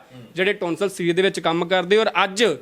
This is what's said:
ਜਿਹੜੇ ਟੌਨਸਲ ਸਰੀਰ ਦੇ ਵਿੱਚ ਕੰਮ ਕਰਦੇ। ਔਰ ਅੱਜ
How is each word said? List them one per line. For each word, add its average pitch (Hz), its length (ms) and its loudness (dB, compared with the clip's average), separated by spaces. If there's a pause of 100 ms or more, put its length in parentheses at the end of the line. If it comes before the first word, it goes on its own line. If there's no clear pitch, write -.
(340)
ਜਿਹੜੇ 185 180 0
ਟੌਨਸਲ 185 360 -2
ਸਰੀਰ 170 260 -2
ਦੇ 180 80 2
ਵਿੱਚ 190 180 0
ਕੰਮ 170 240 0
ਕਰਦੇ। 180 320 2
ਔਰ 220 140 2 (140)
ਅੱਜ 196 200 0 (180)